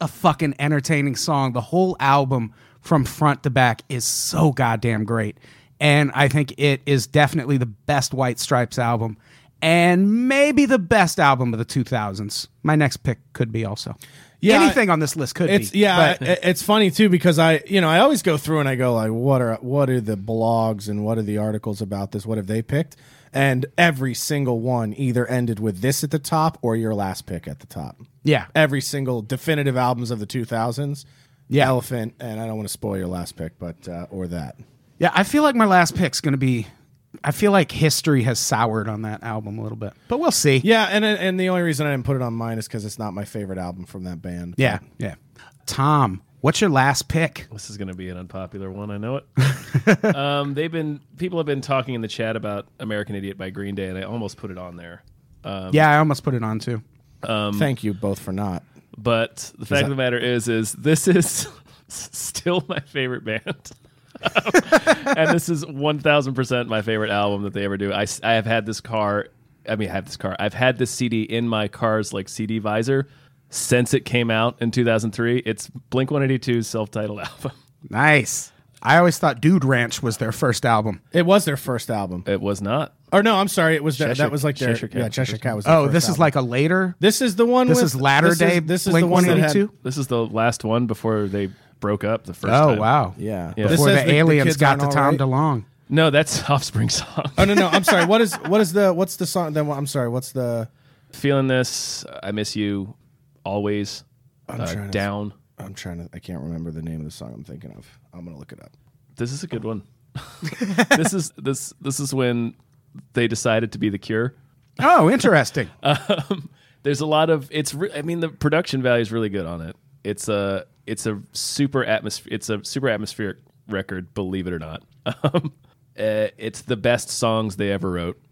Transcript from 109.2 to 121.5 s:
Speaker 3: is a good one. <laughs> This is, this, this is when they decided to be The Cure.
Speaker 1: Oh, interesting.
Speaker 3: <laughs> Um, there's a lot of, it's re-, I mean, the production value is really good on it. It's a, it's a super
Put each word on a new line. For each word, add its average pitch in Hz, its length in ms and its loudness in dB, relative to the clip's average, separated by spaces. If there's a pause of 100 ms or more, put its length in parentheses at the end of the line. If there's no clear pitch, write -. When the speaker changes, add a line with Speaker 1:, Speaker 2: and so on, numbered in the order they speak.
Speaker 3:
is 139 120 -12
a 180 40 -10
good 110 160 -8
one. 107 200 -8 (320)
<laughs> - 80 -14 (760)
This 160 160 2
is, 175 240 -2
this, 135 440 -6
this 139 180 -4
is 139 140 -4
when 120 420 0 (580)
they 120 140 2
decided 110 460 0
to - 40 -12
be 104 120 -2
The 101 80 -4
Cure. 113 380 -4 (440)
Speaker 1:
Oh, 262 300 6
interesting. 156 640 2
Speaker 3:
<laughs> - 80 -12
Um, 156 640 -2 (340)
there's 143 180 -2
a 156 40 -2
lot 156 240 2
of, 147 220 0
it's 151 220 -4
re-, 175 200 -4
I 147 80 -8
mean, 170 200 -4
the 165 80 -2
production 151 520 0
value 123 200 2
is 107 100 -4
really 113 180 -2
good 98 160 -6
on 85 160 -8
it. 82 140 -12 (280)
It's 101 260 -6
a, 98 360 -2 (220)
it's 107 180 -6
a 107 160 -4 (120)
super 139 500 -2